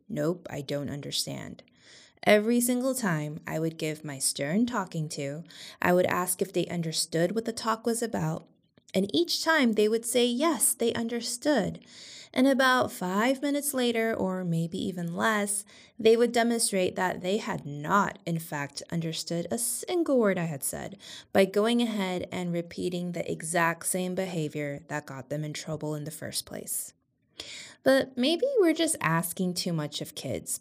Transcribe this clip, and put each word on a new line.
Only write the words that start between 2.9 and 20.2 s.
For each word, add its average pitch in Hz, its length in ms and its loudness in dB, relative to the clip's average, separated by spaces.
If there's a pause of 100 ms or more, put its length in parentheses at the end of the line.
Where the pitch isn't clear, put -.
time 156 500 -2
I 160 140 -2
would 165 180 -2
give 156 260 -4
my 139 140 -8
stern 160 480 0
talking 185 440 -4
to, 147 340 -6 (360)
I 180 120 4
would 180 140 6
ask - 360 0
if 185 100 -4
they 175 140 0
understood 170 680 0
what 226 120 -4
the 226 80 -4
talk 226 340 -4
was 233 160 0
about, 170 420 -2 (480)
and 190 220 2
each 339 280 0
time 294 300 4
they 214 160 4
would 233 160 0
say, 247 220 4
"Yes, 269 480 2
they 233 200 0
understood." 233 840 0 (560)
And 254 140 6
about 254 420 4
five 220 500 0
minutes 285 320 -2
later, 226 400 0
or 185 320 -2
maybe 165 400 -2
even 175 300 -4
less, 208 500 0 (320)
they 226 200 6
would 240 160 4
demonstrate 226 640 2
that 180 260 0
they 185 140 0
had 202 280 -4
not, 151 600 0
in 165 140 0
fact, 143 500 -6
understood 165 600 -4
a 226 60 -2
single 302 600 0
word 196 200 4